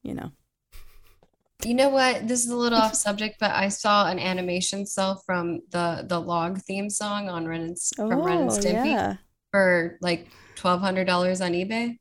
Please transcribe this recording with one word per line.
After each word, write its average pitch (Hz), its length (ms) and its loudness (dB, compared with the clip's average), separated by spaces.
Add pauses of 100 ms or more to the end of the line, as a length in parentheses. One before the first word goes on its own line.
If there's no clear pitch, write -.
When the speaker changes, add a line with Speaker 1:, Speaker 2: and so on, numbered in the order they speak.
Speaker 1:
you - 100 -6
know. - 180 -8 (1300)
Speaker 2:
You 233 80 0
know 262 160 6
what? 254 400 2
This 240 160 0
is 240 40 -4
a 240 60 -2
little 240 240 2
off 220 160 4
subject, 208 460 -2
but 208 100 2
I 190 160 0
saw 202 400 4
an 180 120 0
animation 185 680 -2
cell 190 400 -2
from 175 340 -2 (120)
the, 170 360 -2
the 180 140 0
Log 170 400 -2
theme 196 280 -6
song 208 380 -4
on 170 180 -4
Ren 165 140 -6
and 165 140 -6
S-, - 240 -4
from 220 260 0
Ren 359 200 2
and 247 60 2
Speaker 1:
Oh, 220 40 2
Speaker 2:
Stimpy 208 400 2
Speaker 1:
yeah. 196 240 0 (340)
Speaker 2:
for, 180 480 2
like, 175 280 -2 (280)
twelve 180 240 0
hundred 185 280 0
dollars 185 340 2
on 180 100 0
eBay. 226 500 -2